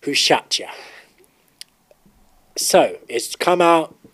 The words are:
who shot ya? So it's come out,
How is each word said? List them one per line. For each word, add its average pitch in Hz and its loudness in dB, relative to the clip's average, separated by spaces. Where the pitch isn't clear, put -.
who 143 -4
shot - 0
ya? 92 -14
So 127 2
it's - -8
come 180 0
out, 170 2